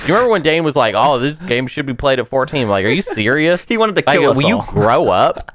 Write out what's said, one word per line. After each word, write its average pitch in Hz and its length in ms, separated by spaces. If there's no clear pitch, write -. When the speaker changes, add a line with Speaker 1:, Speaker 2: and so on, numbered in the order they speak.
Speaker 1:
You 156 60
remember 240 160
when 208 120
Dane 160 220
was 151 100
like, 117 220
"Oh, 131 240
this 147 160
game 131 320
should 147 180
be 135 80
played 135 240
at 117 80
fourteen." 131 420
Like, 98 180
are - 40
you 175 120
serious? 151 600
Speaker 2:
<laughs> - 40
He 240 80
wanted 220 200
to 156 100
Speaker 1:
Like, 143 120
Speaker 2:
kill 143 120
us - 80
Speaker 1:
will 143 100
you 226 100
Speaker 2:
all. 107 80
Speaker 1:
grow 113 420
up? 101 460